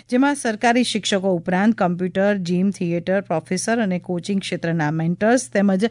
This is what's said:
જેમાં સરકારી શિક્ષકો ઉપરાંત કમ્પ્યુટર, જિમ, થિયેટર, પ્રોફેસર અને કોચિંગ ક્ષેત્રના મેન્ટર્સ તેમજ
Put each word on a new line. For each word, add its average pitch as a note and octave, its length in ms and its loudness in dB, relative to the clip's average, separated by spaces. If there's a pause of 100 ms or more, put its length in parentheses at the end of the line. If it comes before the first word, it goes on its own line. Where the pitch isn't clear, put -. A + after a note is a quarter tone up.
(100)
જેમાં C#4 240 2
સરકારી A#3 500 0
શિક્ષકો F#3+ 500 0
ઉપરાંત F3+ 400 2
કમ્પ્યુટર, F#3 640 0
જિમ, F3+ 340 0
થિયેટર, F3 500 -2
પ્રોફેસર G3 600 -2
અને F#3 180 0
કોચિંગ F3+ 420 -4
ક્ષેત્રના E3 500 -2
મેન્ટર્સ F3 600 0
તેમજ G3 400 2